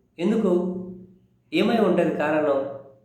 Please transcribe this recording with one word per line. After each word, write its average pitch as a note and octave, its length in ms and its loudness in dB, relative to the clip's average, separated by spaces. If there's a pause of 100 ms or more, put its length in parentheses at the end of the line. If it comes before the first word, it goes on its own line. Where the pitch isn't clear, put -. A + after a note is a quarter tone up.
(200)
ఎందుకు? F#3+ 540 0 (800)
ఏమై G#3+ 240 2
ఉంటుంది E3+ 380 2
కారణం? D3 600 0 (280)